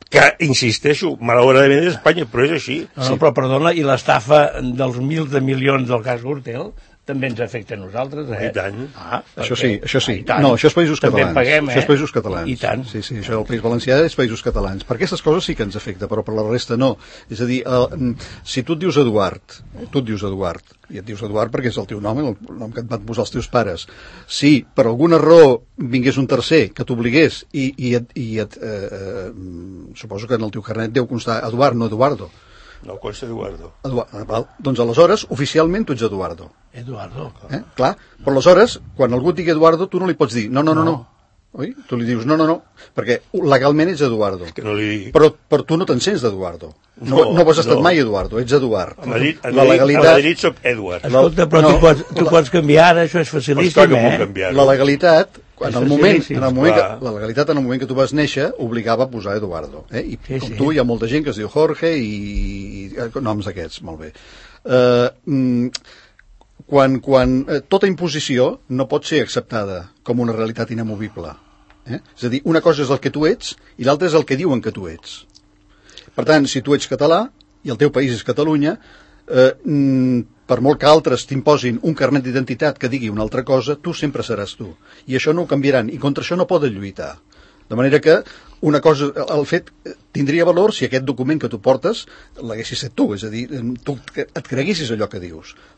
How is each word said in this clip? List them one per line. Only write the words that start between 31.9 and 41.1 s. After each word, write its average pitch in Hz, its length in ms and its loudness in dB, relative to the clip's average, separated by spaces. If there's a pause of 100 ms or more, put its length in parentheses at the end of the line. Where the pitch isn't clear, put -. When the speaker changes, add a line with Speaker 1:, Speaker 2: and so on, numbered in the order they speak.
Speaker 1:
No, 98 140 -16
consta 107 260 -12
Eduardo. 98 480 -12 (120)
Speaker 3:
Eduard, 123 260 -6
ah, 104 140 -12
val. 110 200 -4 (140)
Doncs 131 220 -2
aleshores, 160 480 4
oficialment, 160 560 0
tu 151 80 -4
ets 113 80 -6
Eduardo. 85 500 -6 (220)
Speaker 2:
Eduardo. 120 580 -14 (180)
Speaker 3:
Eh? 135 120 -8 (140)
Clar. 143 200 0 (260)
Però 139 120 0
aleshores, 180 460 6 (180)
quan 123 160 2
algú 131 160 0
et 160 80 -2
digui 175 140 0
Eduardo, 160 360 4
tu 185 140 -6
no 185 60 -2
li 160 80 -2
pots 117 180 0
dir, 113 180 -4
"No, 135 120 2
no, 156 120 2
no, 160 80 2
no." 165 80 0
Speaker 2:
No. 127 160 -8 (480)